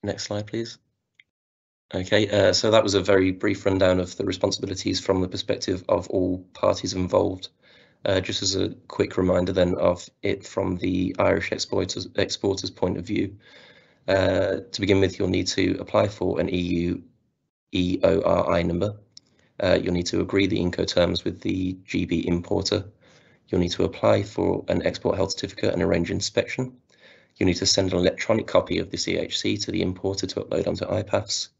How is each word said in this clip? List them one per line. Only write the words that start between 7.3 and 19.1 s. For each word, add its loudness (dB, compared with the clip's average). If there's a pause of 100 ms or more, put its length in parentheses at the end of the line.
Uh, 2
just -6
as -2
a -2 (180)
quick -2
reminder 2
then 2
of 0 (140)
it -4
from -4
the -2
Irish 2
exporters, -4
exporters' -2
point -2
of -8
view. -2 (760)
Uh, 2 (160)
to -6
begin 6
with, 2
you'll 0
need 0
to 0
apply 0
for -2
an 0
E -2
U -2 (680)
E 0
O 4
R 2
I 2
number. -2 (680)